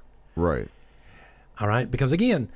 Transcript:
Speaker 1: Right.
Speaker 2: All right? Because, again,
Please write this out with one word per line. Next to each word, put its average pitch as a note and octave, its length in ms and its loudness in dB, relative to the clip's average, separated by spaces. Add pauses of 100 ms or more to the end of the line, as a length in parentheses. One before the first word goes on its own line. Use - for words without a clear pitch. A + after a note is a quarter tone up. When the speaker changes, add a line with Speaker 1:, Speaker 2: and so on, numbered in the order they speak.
(360)
Speaker 1:
Right. D2+ 320 0 (920)
Speaker 2:
All G#2+ 80 0
right? A#2 220 0
Because, B2+ 220 0
again, F3 440 2